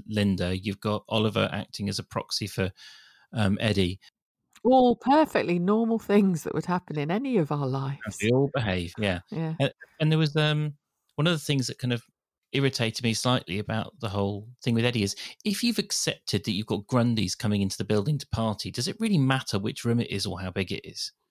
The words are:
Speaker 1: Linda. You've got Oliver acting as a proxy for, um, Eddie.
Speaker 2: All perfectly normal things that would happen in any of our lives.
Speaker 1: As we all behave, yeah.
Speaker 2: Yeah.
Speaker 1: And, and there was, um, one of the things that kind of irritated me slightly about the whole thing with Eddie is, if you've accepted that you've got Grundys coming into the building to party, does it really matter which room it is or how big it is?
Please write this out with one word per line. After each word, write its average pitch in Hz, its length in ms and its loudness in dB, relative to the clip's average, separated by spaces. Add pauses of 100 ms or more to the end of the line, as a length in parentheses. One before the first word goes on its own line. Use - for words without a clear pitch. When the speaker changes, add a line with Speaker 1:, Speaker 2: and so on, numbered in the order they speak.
Speaker 1:
Linda. 98 480 2
You've 95 240 -6
got 104 300 -2
Oliver 107 420 2
acting 101 380 -6
as 90 80 -4
a 95 60 -6
proxy - 420 -6
for, 95 260 -2 (640)
um, 104 280 2
Eddie. 95 380 2 (640)
Speaker 2:
All 247 320 6
perfectly 254 640 4
normal 220 400 2
things 196 460 4
that - 100 -6
would 156 140 -2
happen 180 320 -4
in 147 100 -2
any 240 280 0
of 156 140 2
our 143 140 0
lives. 135 320 -4 (100)
Speaker 1:
As 104 140 -8
we 107 100 2
all 139 220 4
behave, 92 440 -2
yeah. 95 220 0 (120)
Speaker 2:
Yeah. 160 280 -4
Speaker 1:
And, 139 120 0 (280)
and 156 120 2
there 156 80 4
was, 151 160 0
um, 151 380 0 (420)
one 147 120 2
of 180 60 4
the 160 60 -2
things 135 280 0
that - 120 -10
kind 123 140 -2
of 117 100 -4 (500)
irritated 127 500 0
me 113 100 2
slightly 107 460 0
about 107 400 -4
the 110 100 -6
whole 101 400 -2 (140)
thing 120 120 0
with 113 100 2
Eddie 117 180 2
is, - 120 -2 (300)
if 202 180 -2
you've 240 160 0
accepted - 680 -4
that 110 60 -2
you've 104 160 -2
got 104 200 -4
Grundys 117 500 2
coming 104 240 0
into 95 160 -2
the 107 80 -6
building 107 320 0
to - 100 -10
party, 110 440 -2
does 120 160 -4
it - 120 -8
really 214 180 2
matter 131 420 2
which - 260 -6
room 117 140 2
it - 100 -4
is 98 160 -4
or 90 140 -4
how 92 120 -6
big 95 200 -2
it - 140 -8
is? - 260 -10 (200)